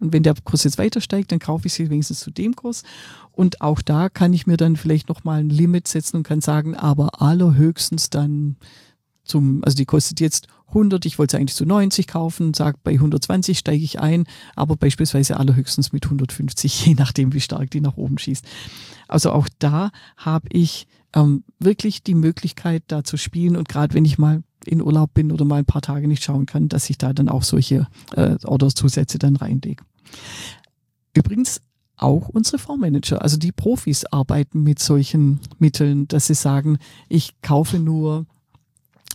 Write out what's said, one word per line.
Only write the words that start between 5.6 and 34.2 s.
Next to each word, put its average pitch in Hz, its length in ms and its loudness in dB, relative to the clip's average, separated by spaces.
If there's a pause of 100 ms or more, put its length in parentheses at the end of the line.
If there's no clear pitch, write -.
setzen - 300 -4
und 165 60 -2
kann 156 180 -2
sagen, 151 340 -2
aber 143 480 0
allerhöchstens 160 840 2
dann 147 480 -2 (640)
zum, 139 420 0
also 135 120 0
die 135 100 0
kostet 151 340 0
jetzt - 280 -2 (260)
hundert, 196 320 2
ich 160 120 -4
wollte 147 140 2
sie - 60 0
eigentlich 139 180 -2
zu - 80 -2
neunzig 196 440 0
kaufen, 165 440 -2
sag, 151 300 -2
bei 147 160 2
hundertzwanzig 151 600 0
steige 156 260 0
ich - 160 -8
ein, 165 240 2 (300)
aber 156 220 0
beispielsweise 143 600 0
allerhöchstens 135 540 0
mit - 180 -4
hundertfünfzig, 139 760 -4
<laughs> - 0 -
je 160 80 8
nachdem, 135 380 2
wie 139 80 -2
stark 135 300 -6
die 170 100 -4
nach 139 160 -2
oben 135 220 -4
schießt. - 260 -6 (640)
Also - 240 2
auch 143 160 2 (120)
da 156 320 0 (240)
habe 160 340 -4
ich, 170 360 0 (280)
ähm, 147 300 4 (140)
wirklich 202 440 0
die 185 120 0
Möglichkeit, 165 720 -2
da 151 160 -4
zu - 120 -6
spielen 170 400 -2
und 165 120 -6
gerade 147 260 -2
wenn 160 100 4
ich 147 140 4
mal 156 240 2 (240)
in 165 160 0
Urlaub 151 320 0
bin 156 180 2
oder 156 120 0
mal 147 160 2
ein 143 40 -2
paar 139 180 0
Tage 143 260 -4
nicht 147 160 -2
schauen 143 200 -2
kann, 156 240 -2
dass 147 220 -2
ich 147 80 -4
da 131 140 -2
dann 139 160 0
auch 113 160 -2
solche, 135 420 2 (300)
äh, - 280 2
Order-Zusätze 135 760 0
dann 139 180 2
reinlege. - 480 -6 (1300)
Übrigens 208 460 0 (360)
auch 139 320 0
unsere 220 300 -2
Fondsmanager, 202 640 -2
also 151 140 2
die 160 160 -2
Profis - 520 -2
arbeiten 147 580 -2